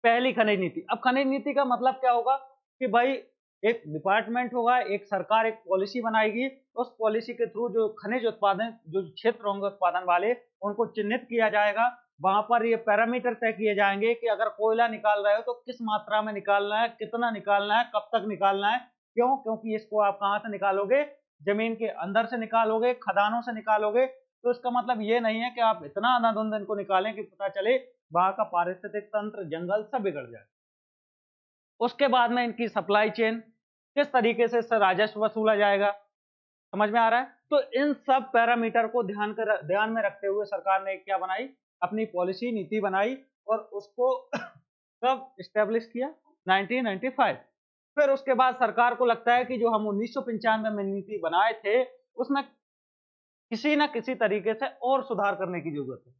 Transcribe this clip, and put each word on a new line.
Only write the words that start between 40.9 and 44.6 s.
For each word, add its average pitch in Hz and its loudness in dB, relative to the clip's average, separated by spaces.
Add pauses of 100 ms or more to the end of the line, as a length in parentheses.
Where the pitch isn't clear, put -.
क्या 190 -4
बनाई? 190 -6 (280)
अपनी 214 -2
पॉलिसी, 185 -4
नीति 214 -4
बनाई 208 -2 (240)
और 220 0
उसको 240 -4
<coughs> - -8 (680)